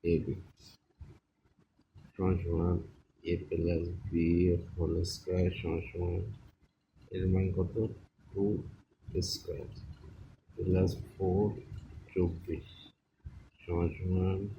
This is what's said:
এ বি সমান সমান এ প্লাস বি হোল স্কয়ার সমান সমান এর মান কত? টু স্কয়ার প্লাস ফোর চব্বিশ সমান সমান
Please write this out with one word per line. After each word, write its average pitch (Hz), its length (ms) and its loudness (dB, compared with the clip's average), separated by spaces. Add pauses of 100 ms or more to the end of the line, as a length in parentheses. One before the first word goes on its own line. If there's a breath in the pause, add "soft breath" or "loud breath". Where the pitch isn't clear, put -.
(120)
এ - 20 8 (100)
বি - 120 -2 (1800)
সমান 92 300 2
সমান 87 320 2 (560)
এ - 20 4 (140)
প্লাস 82 360 2 (280)
বি 82 180 4 (460)
হোল 82 180 0 (200)
স্কয়ার 90 340 2 (120)
সমান 82 300 -2
সমান 87 320 -2 (920)
এর 92 80 -2 (100)
মান 95 120 4 (120)
কত? 90 180 0 (560)
টু 98 140 0 (840)
স্কয়ার - 380 -8 (880)
প্লাস 92 360 4 (200)
ফোর 95 340 2 (680)
চব্বিশ 85 560 -2 (960)
সমান 87 240 2 (100)
সমান 92 420 2 (200)